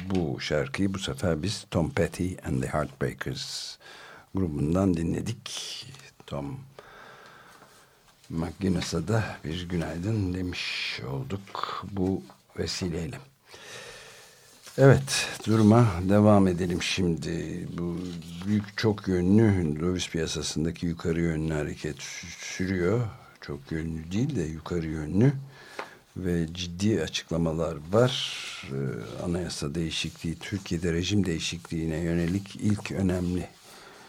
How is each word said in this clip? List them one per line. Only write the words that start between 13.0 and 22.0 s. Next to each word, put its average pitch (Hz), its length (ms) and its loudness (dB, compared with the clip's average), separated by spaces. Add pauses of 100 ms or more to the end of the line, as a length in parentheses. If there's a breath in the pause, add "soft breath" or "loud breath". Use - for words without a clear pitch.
Evet, - 500 8 (200)
duruma 110 400 10 (220)
devam 104 380 10
edelim 90 340 0
şimdi. 82 840 -2 (100)
Bu 85 200 -4 (500)
büyük, 104 300 0
çok 107 300 0
yönlü 92 720 6
döviz 90 300 -2
piyasasındaki 80 760 -2
yukarı 85 360 -2
yönlü 78 320 0
hareket 76 440 -4
sü-, - 580 -12